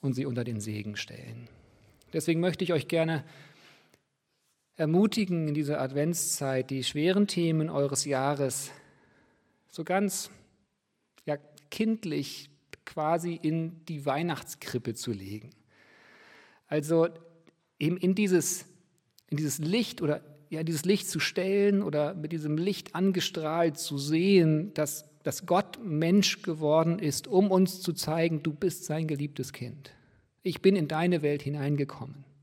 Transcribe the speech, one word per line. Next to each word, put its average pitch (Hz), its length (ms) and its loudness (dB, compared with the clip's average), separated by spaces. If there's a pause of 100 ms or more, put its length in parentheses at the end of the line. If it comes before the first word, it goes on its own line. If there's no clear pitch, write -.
und 135 120 0
sie 131 120 -4
unter 120 180 -4
den 117 160 -6
Segen 104 380 -8
stellen. 117 500 -14 (640)
Deswegen 160 280 0
möchte 175 240 0
ich 175 100 0
euch 151 140 0
gerne 160 360 0 (1500)
ermutigen, 175 720 2
in 147 60 -2
dieser 147 260 -2
Adventszeit 135 920 -2
die 135 140 -4
schweren 185 440 2
Themen 160 420 0
eures 139 360 0
Jahres 139 680 -2 (960)
so - 140 -10
ganz, 185 480 -2 (920)
ja, 147 120 -4 (320)
kindlich 202 800 -4 (360)
quasi 165 560 -2
in 165 440 -2
die 147 200 -8
Weihnachtskrippe 139 920 -4
zu - 160 -6
legen. 98 400 -8 (1160)
Also 156 400 2 (720)
eben 160 200 0
in 180 180 2
dieses, 185 500 2 (640)
in 147 100 -4
dieses 147 220 -2
Licht 185 420 -2
oder, 147 200 0 (280)
ja, 160 140 -6
dieses 165 220 -2
Licht 196 240 2
zu 160 100 -4
stellen 196 640 2
oder 151 320 0
mit 156 160 -6
diesem 151 260 -2
Licht 185 380 -2
angestrahlt 170 840 0
zu - 200 -6
sehen, 160 760 4
dass, - 320 -2 (180)
dass 151 220 -4
Gott 175 380 0
Mensch 175 580 2
geworden 165 580 2
ist, 147 280 -2
um 196 240 4
uns 185 300 4
zu 175 120 -2
zeigen, 165 480 0
du 151 120 -2
bist 160 320 -4
sein 156 220 -2
geliebtes 143 460 -4
Kind. - 380 -14 (500)
Ich - 200 -6
bin 196 140 6
in 165 120 0
deine 165 340 2
Welt 147 220 0
hineingekommen. 143 800 -4 (200)